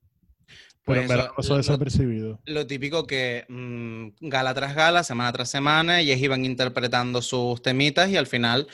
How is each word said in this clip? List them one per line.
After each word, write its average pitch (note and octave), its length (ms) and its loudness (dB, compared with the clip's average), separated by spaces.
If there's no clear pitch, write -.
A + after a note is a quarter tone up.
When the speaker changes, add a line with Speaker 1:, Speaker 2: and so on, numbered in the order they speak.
Speaker 1:
Pero - 520 -4
Speaker 2:
Pues - 20 2
Speaker 1:
en B2+ 60 -2
verano B2+ 220 2
Speaker 2:
eso, - 60 -16
Speaker 1:
pasó C#3 180 -4
Speaker 2:
lo, C#3 40 4
Speaker 1:
desapercibido. B2 880 0
Speaker 2:
lo D3 220 -4
típico C#3+ 400 -4
que, B2+ 420 -4
mm, A#2 600 -10
gala C3 240 0
tras C#3 220 -6
gala, E3 280 4
semana A#2+ 300 -2
tras B2 160 -6
semana, D#3 520 2
ellas C3+ 180 2
iban C3 260 0
interpretando B2 800 -2
sus B2 400 -2
temitas C#3+ 480 2
y F#3+ 60 2
al C#3 100 0
final, B2 460 0